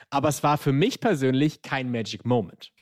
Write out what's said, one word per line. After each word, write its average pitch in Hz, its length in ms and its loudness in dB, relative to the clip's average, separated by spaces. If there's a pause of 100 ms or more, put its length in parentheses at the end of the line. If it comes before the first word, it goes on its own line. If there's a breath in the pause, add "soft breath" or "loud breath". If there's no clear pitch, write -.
Aber 139 200 0
es - 140 -4
war 147 140 2
für 143 140 -2
mich 165 300 0
persönlich 143 600 2
kein 131 300 -6
Magic 113 340 -6
Moment. 120 460 -2 (100)